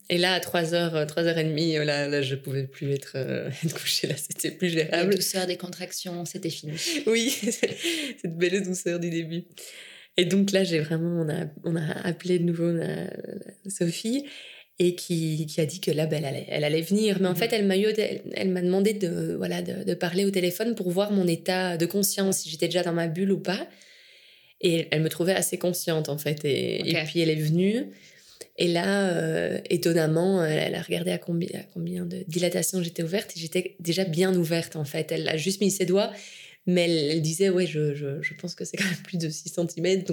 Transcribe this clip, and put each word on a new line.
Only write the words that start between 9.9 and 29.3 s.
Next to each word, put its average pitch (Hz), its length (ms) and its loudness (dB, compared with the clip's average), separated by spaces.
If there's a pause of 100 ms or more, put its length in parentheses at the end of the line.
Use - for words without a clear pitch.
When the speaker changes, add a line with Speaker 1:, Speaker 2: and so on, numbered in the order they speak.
Speaker 1:
Et - 80 6
donc 196 260 4
là, 190 140 4
j'ai 170 140 2
vraiment, 165 440 0
on 156 60 0
a, 160 160 -2 (180)
on 170 140 0
a 160 140 -2 (140)
appelé 175 340 0
de 165 40 2
nouveau 170 300 2
la, 165 320 -2
la - 640 -12
Sophie 226 560 -2 (520)
et 180 180 4
qui, 160 500 0
qui 151 160 -2
a 156 40 4
dit - 140 -6
que - 120 0
là, 151 160 2
ben, 151 120 0
elle 156 60 -2
allait, 135 240 -6
elle 147 160 0
allait 151 160 2
venir. 196 400 2
Mais 190 60 4
en 180 40 2
Speaker 2:
Mhm. 180 60 0
Speaker 1:
fait, 233 160 0
elle 214 120 2
m'a 190 120 4
eu 208 100 4
au 220 60 4
té-, 220 80 0
elle, - 200 -2 (120)
elle 196 160 0
m'a 180 120 0
demandé 196 320 4
de, 170 440 -2
voilà, 180 240 -2
de, 185 240 -6
de 185 80 0
parler 175 320 0
au 196 60 4
téléphone 196 440 0
pour 180 140 -2
voir 196 240 2
mon 190 140 4
état 180 500 0
de 165 80 2
conscience, 190 540 0
si - 100 -8
j'étais 156 180 0
déjà 170 160 2
dans 180 100 0
ma 170 140 2
bulle 180 240 0
ou 180 80 2
pas. 202 260 -2 (960)
Et 165 300 2
elle 156 100 4
me 160 80 2
trouvait 180 260 2
assez 180 220 0
consciente, 170 520 0
en 143 80 -2
fait. 151 260 -2
Et, 123 460 0
et 165 80 2
Speaker 2:
Ok. 156 100 0
Speaker 1:
puis, 170 140 0
elle 160 80 4
est 156 60 2
venue. 180 500 2 (720)
Et 175 100 2
là, 190 480 2
euh, 165 440 0 (100)